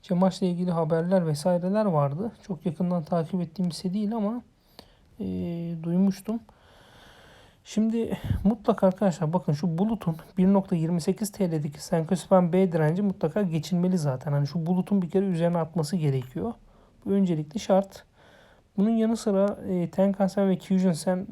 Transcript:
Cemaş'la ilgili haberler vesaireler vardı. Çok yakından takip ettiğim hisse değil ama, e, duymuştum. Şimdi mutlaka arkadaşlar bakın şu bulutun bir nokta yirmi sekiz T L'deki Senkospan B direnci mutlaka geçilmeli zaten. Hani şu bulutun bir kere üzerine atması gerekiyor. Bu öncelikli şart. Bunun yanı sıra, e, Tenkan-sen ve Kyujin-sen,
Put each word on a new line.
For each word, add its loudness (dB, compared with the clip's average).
Cemaş'la 0
ilgili -2
haberler 0
vesaireler 0
vardı. 0
Çok -8
yakından -2
takip -2
ettiğim -4
hisse -6
değil -2
ama, -4
e, -6
duymuştum. 0
Şimdi -2
mutlaka 2
arkadaşlar 0
bakın 0
şu -2
bulutun -2
bir 4
nokta 4
yirmi 0
sekiz -4
T -2
L'deki -4
Senkospan 2
B 4
direnci 2
mutlaka -2
geçilmeli 0
zaten. -2
Hani 0
şu -4
bulutun 2
bir -6
kere 2
üzerine 0
atması -2
gerekiyor. -2
Bu -6
öncelikli 0
şart. 0
Bunun 2
yanı 2
sıra, 0
e, -2
Tenkan-sen 2
ve 2
Kyujin-sen, 0